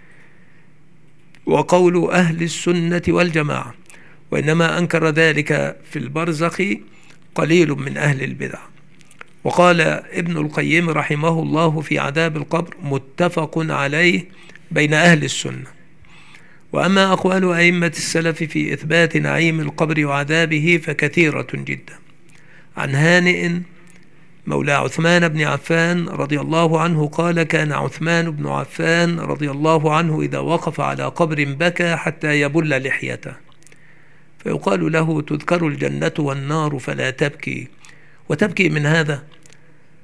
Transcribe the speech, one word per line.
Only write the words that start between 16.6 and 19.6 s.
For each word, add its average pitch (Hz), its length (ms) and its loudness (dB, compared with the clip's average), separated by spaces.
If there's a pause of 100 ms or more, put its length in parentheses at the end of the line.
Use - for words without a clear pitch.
وأما 190 400 2
أقوال 185 400 2
أئمة 170 340 4
السلف 165 560 -2
في 151 320 -4
إثبات 160 420 2
نعيم 151 440 2